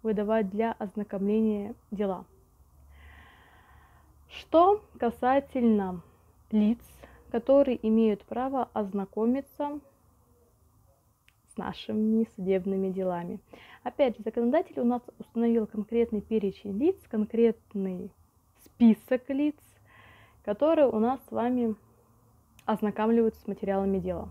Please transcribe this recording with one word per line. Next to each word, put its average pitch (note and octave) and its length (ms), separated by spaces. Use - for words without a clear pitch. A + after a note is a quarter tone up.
выдавать G#3+ 460
для A3 240
ознакомления G#3 1000
дела. G3 340
Что F#4+ 520
касательно A#3 1040
лиц, G#3+ 260
которые C4+ 560
имеют A3 380
право C4 480
ознакомиться A3+ 1080
с - 40
нашими A3 680
судебными F#3+ 540
делами. F#3 500
Опять B3 340
же, G#3+ 60
законодатель B3 580
у B3 40
нас A#3+ 180
установил A#3 480
конкретный A3+ 540
перечень G3+ 580
лиц, E4+ 180
конкретный G#3+ 1040
список A#3+ 640
лиц, D4 280
которые C#4+ 440
у A3 100
нас A#3+ 300
с - 20
вами A#3 440
ознакомливаются A3 720
с - 80
материалами G3 500
дела. F3+ 320